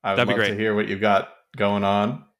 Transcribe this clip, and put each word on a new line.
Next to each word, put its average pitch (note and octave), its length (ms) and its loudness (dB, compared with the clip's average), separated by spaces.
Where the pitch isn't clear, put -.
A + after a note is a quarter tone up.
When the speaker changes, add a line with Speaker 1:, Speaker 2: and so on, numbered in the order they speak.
Speaker 1:
I G2+ 80 -2
would G2 60 0
Speaker 2:
That'd A#2+ 100 2
be B2 60 -2
Speaker 1:
love A#2+ 40 0
Speaker 2:
great. G2+ 120 2
Speaker 1:
to G2+ 60 -4
hear G#2+ 200 0
what G#2+ 120 0
you've G2 120 -6
got G2+ 280 2
going G2+ 260 0
on. G2+ 420 0